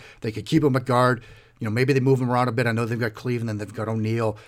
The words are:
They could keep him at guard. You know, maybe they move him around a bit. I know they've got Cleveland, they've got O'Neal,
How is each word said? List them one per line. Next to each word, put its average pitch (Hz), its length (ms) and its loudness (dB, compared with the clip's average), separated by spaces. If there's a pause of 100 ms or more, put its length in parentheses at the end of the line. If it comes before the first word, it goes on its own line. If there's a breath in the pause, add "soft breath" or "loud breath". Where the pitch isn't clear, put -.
(220 loud breath)
They 113 100 -4
could 107 140 -10
keep 156 180 2
him 131 140 2
at 127 80 -2
guard. 123 360 2 (380 loud breath)
You 120 60 -6
know, 107 60 -2
maybe 127 220 2
they 135 80 4
move 131 200 4
him 123 80 -2
around 123 200 2
a - 20 -4
bit. 120 160 0
I 113 60 0
know 117 120 0
they've 113 140 -4
got 113 140 -2
Cleveland, 113 460 -4
they've 104 140 -10
got 110 140 -6
O'Neal, 110 500 0 (100 loud breath)